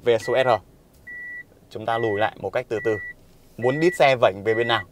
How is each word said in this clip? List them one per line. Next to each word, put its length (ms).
Về 140
số 160
R, 40
chúng 160
ta 120
lùi 200
lại 220
một 100
cách 180
từ 160
từ. 120
Muốn 240
đít 160
xe 200
vảnh 280
về 100
bên 140
nào 240